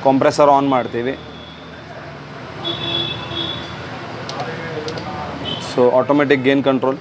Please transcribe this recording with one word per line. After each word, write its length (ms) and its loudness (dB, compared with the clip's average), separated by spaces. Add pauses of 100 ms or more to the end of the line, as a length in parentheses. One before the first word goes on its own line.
ಕಂಪ್ರೆಸರ್ 520 6
ಆನ್ 120 4
ಮಾಡ್ತೀವಿ. 460 0 (4000)
So, 180 6 (100)
ಆಟೋಮ್ಯಾಟಿಕ್ 480 4
ಗೇನ್ 200 4
ಕಂಟ್ರೋಲ್ 320 2